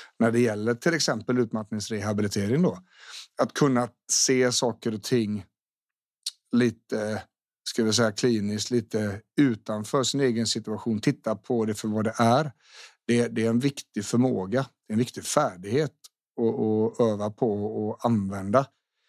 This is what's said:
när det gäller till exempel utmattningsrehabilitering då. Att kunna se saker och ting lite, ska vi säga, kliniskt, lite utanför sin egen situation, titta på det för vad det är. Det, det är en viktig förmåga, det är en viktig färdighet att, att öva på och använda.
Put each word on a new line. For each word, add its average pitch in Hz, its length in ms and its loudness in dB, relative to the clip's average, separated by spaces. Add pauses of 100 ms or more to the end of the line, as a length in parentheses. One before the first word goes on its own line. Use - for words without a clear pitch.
(200)
när 113 120 4
det 117 80 2
gäller 113 360 2
till 165 180 0
exempel 127 440 -2
utmattningsrehabilitering 107 1200 -2
då. - 180 0 (580)
Att 131 160 0
kunna 123 360 2 (220)
se 127 400 2
saker 117 420 -2
och 107 100 -8
ting 104 420 0 (1080)
lite, 107 720 0 (460)
ska - 140 0
vi 110 100 2
säga, 110 180 4
kliniskt, 107 600 -2
lite 107 500 -2 (160)
utanför 113 680 0
sin 135 160 -2
egen 117 280 0
situation, 110 540 -4
titta 113 340 -2
på 113 300 -2
det 107 80 -2
för 104 140 -6
vad 107 160 -2
det 110 140 -2
är. 127 340 4 (560)
Det, 120 200 2
det 113 180 -2
är 113 40 2
en 117 100 2
viktig 127 460 -4
förmåga, 120 600 0 (220)
det - 40 -14
är 110 40 -2
en 110 40 2
viktig 123 240 -4
färdighet 117 720 -2 (440)
att, 113 600 0
att 113 120 2
öva 104 180 -4
på 104 340 -2
och 107 400 -4
använda. 101 600 0 (440)